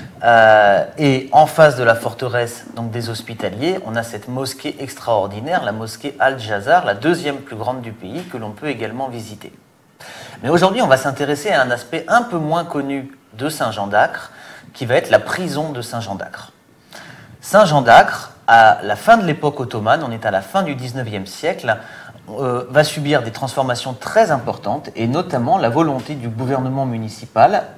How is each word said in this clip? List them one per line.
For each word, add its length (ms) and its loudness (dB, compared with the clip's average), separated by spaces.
Euh, 640 6
et 360 0
en 120 8
face 320 4
de 80 -2
la 100 6
forteresse, 720 -6
donc 140 -8
des 200 -6
Hospitaliers, 760 -6
on 100 -8
a 80 -2
cette 240 -12
mosquée 540 -8
extraordinaire, 840 -2
la 80 -4
mosquée 460 -10
Al-Jazar, 680 0
la 80 0
deuxième 420 -2
plus 200 -14
grande 260 -6
du 100 -12
pays, 300 -12
que 60 -8
l'on 140 -10
peut 160 -10
également 400 -6
visiter. 440 -14
Mais 60 -6
aujourd'hui, 320 2
on 60 2
va 100 4
s'intéresser 540 -2
à 100 2
un 100 0
aspect 380 -6
un 140 4
peu 160 -4
moins 260 -2
connu 480 -6
de 160 -6
Saint-Jean-d'Acre, 840 -2
qui 140 -8
va 80 0
être 160 0
la 80 6
prison 540 -6
de 100 -10
Saint-Jean-d'Acre. 680 -10
Saint-Jean-d'Acre, 880 6
à 360 8
la 140 -4
fin 220 6
de 80 -2
l'époque 340 -2
ottomane, 460 -2
on 40 -8
est 140 -8
à 60 -2
la 100 0
fin 220 -4
du 120 -4
dix-neuvième 520 -8
siècle, 500 -4
euh, 400 -4
va 140 6
subir 360 0
des 120 -8
transformations 600 -4
très 380 2
importantes, 680 -4
et 100 -2
notamment 520 0
la 100 2
volonté 460 -2
du 140 -8
gouvernement 580 -4
municipal 800 0